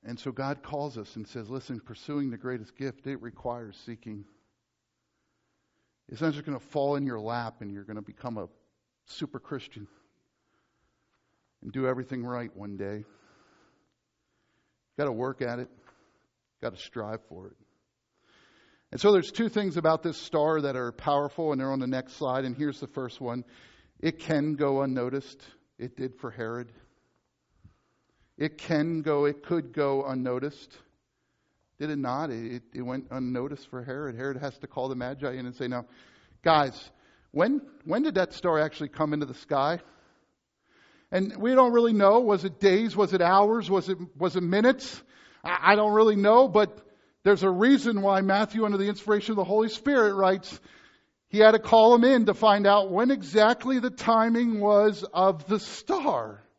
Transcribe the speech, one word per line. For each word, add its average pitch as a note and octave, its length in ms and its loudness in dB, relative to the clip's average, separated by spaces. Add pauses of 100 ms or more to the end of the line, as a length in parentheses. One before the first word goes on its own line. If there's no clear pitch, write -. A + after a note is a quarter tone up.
And A#2 160 -14
so C3+ 120 -12
God C3+ 320 -10
calls C#3+ 340 -10
us G#2 180 -16
and A2 120 -14
says, A2 220 -16
"Listen, B2+ 300 -12
pursuing C#3+ 500 -10
the A#2 80 -12
greatest A2+ 380 -12
gift, C3+ 300 -12
it C#3 160 -12
requires A#2+ 640 -14
seeking." A2 400 -18 (1800)
It's B2 140 -12
not D#3+ 120 -2
just C#3+ 120 -12
gonna C#3 140 -10
fall C#3+ 360 -4
in C#3 100 -6
your B2 140 -8
lap A2+ 420 -10
and G2+ 100 -14
you're G2+ 120 -16
gonna G#2+ 180 -14
become G#2+ 360 -14
a F2+ 100 -12 (580)
super - 340 -14
Christian A#2 480 -16 (1700)
and - 100 -16
do C3 140 -6
everything B2+ 400 -6
right A#2+ 300 -12
one G2+ 220 -14
day. G2+ 200 -10
You G#2+ 80 -16 (1900)
gotta C#3+ 140 -4
work B2 300 -8
at A#2+ 180 -8
it. B2+ 100 -14
You - 920 -20
gotta G2+ 160 -10
strive A2 500 -12
for F2+ 200 -20
it. A2+ 100 -20 (1300)
And B2 80 -12
so G3+ 120 2
there's F#3+ 200 2
two A3+ 180 -4
things F#3+ 280 -6
about D#3+ 240 0
this E3 160 -8
star D#3 440 -2
that C#3 140 -6
are B2 160 -6
powerful, D3 600 -4
and C3+ 100 -4
they're C3+ 100 -6
on C3+ 80 -6
the B2+ 80 -6
next C3 260 -8
slide, C3 320 -6
and B2 100 -8
here's C#3+ 240 -6
the C3+ 80 -14
first - 340 -12
one. B2 240 -10 (540)
It D#3+ 180 -4
can D3+ 380 -4
go C#3 260 -2
unnoticed. C3 640 -6 (340)
It B2 180 -14
did C3 200 -10
for B2 160 -14
Herod. A#2 400 -10 (1600)
It D#3 220 -8
can D#3+ 440 -4
go, D3 240 -2
it C#3+ 180 -4
could D3+ 300 -6
go C#3 320 -2
unnoticed. C3 720 -8 (1000)
Did D3+ 120 -8
it D3+ 80 -6
not? C#3 340 -6
It, A#2 320 -12 (100)
it B2+ 80 -12
went B2+ 300 -10
unnoticed C3 580 -8
for B2+ 140 -14
Herod. C3+ 320 -10
Herod C3 220 -8
has B2+ 220 -10
to - 80 -16
call C3 200 -8
the C3+ 80 -6
Magi C3 380 -8
in C3 120 -10
and B2 100 -12
say, B2+ 120 -8
"Now, B2 180 -6 (560)
guys, D3+ 500 0 (400)
when, A3+ 300 0 (220)
when A#3 200 -2
did D4+ 120 -2
that F#3 180 0
star E3 260 -2
actually D3+ 300 -4
come D3+ 240 -2
into D3 120 -4
the B2+ 80 -14
sky?" D3 480 -2 (1300)
And F#3+ 260 -2
we A3+ 160 -2
don't B3+ 200 6
really A#3 180 4
know. G#3 300 6
Was G3+ 240 0
it F#3 160 -8
days? G3 340 4
Was F#3+ 180 2
it F#3 80 2
hours? G3 480 4
Was F#3 200 0
it, F#3+ 80 -2 (200)
was E3+ 200 -2
it F3+ 60 -2
minutes? G#3+ 600 0 (400)
I, F3 300 2
I - 20 6
don't G#3+ 180 2
really A3 220 6
know, A3 320 8
but G#3+ 320 2 (440)
there's F#3+ 200 4
a F#3+ 60 4
reason G#3 520 2
why G3 200 2
Matthew, G#3 420 0
under G#3 140 0
the G3 100 0
inspiration G#3 440 -2
of A3 40 -2
the G3 80 0
Holy G#3+ 240 0
Spirit, A3 460 0
writes, F#3+ 440 0 (720)
he G#3 120 -2
had G#3+ 120 12
to A3 80 6
call A3+ 340 8
him A#3 120 8
in B3 220 6
to G3+ 60 2
find G3+ 320 4
out G3 240 6
when A3 220 2
exactly G#3+ 680 2
the A#3+ 100 -2
timing A3+ 720 2
was G#3 420 4
of F3+ 440 0
the G3+ 120 0
star. B2 840 -4 (180)